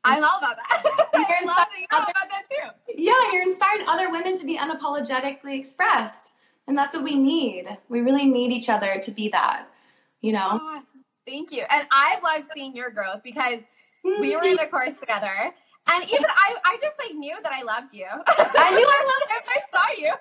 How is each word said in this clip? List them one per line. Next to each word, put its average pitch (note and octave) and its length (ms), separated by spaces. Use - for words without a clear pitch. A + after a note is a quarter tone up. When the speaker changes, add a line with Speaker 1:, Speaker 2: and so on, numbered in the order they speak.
Speaker 1:
I'm C#4 180
all E4+ 160
about A#3+ 180
that. - 280
<laughs> D5+ 300
Speaker 2:
You're G#5+ 100
Speaker 1:
I F4 200
love E4+ 120
that F4+ 200
you're F4 140
all D#4 80
Speaker 2:
inspiring D#4+ 120
Speaker 1:
about F#4+ 200
that G4 180
too. A#4+ 440
Speaker 2:
Yeah, B4 300
you're F4+ 100
inspiring G4 460
other F#4 220
women F#4 280
to C#4 80
be D#4+ 100
unapologetically C#4 1000
expressed, - 760
and C#4 100
that's C#4 160
what D4+ 80
we D4 140
need. B3+ 600
We A#3+ 140
really C#4 240
need B3 260
each A#3+ 160
other G3 340
to - 80
be G#3 200
that, - 360
you A3 120
know? G3+ 300
Speaker 1:
Oh, D#4 200
thank C#4+ 260
you. B3+ 180
And C#4+ 200
I D4+ 320
love D#4 220
seeing C4+ 220
your A#3+ 140
growth G#3 340
because B3 360
we F#4+ 320
were E4+ 80
in F#4 140
Speaker 2:
Mm-hmm. D#4 80
Speaker 1:
a - 20
course C#4 300
together, G#3+ 540
and F4 160
even C#5 220
I, G4+ 380
I G4+ 160
just, D5+ 220
like, G#4+ 140
knew D4+ 260
that D4+ 100
I C4 100
loved A#3+ 300
you. G#3 140
<laughs> A3 220
Speaker 2:
I F#4+ 420
knew A4+ 160
I C#5+ 240
loved C5 200
you. A4 100
Speaker 1:
If - 80
I B4+ 120
saw G4 280
you D4+ 200